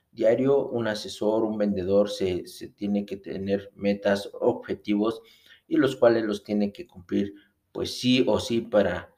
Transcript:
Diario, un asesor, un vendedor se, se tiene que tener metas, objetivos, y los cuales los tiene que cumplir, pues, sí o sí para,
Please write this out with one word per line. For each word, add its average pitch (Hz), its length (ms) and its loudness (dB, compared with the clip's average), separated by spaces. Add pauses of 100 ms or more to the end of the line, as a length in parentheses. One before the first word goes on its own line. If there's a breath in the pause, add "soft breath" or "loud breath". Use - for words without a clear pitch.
(100)
Diario, 123 580 2
un 113 200 -4
asesor, 107 560 -2
un 107 140 -4
vendedor 101 500 2
se, 90 380 -4
se - 220 -16
tiene 101 360 -4
que 101 140 -10
tener 98 560 -4
metas, 101 560 0 (100)
objetivos, 104 800 -2 (480 soft breath)
y 165 80 0
los 135 200 2
cuales 117 280 4
los 104 180 -2
tiene 104 300 0
que - 140 -14
cumplir, 101 480 -4 (380 loud breath)
pues, - 260 -6
sí 127 280 2
o 104 140 2
sí 117 220 -2
para, - 560 0